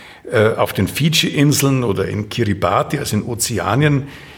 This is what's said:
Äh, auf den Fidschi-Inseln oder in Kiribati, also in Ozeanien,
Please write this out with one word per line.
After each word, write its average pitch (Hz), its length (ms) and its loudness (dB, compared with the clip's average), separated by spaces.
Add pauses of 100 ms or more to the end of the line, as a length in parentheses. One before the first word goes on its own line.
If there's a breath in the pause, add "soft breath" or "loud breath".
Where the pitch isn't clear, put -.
(300 loud breath)
Äh, 110 260 4
auf - 160 0
den 98 160 0
Fidschi-Inseln 143 960 2
oder 98 240 0
in 107 200 -4
Kiribati, 104 720 0
also 123 180 -4
in 104 60 0
Ozeanien, 123 840 0 (300 loud breath)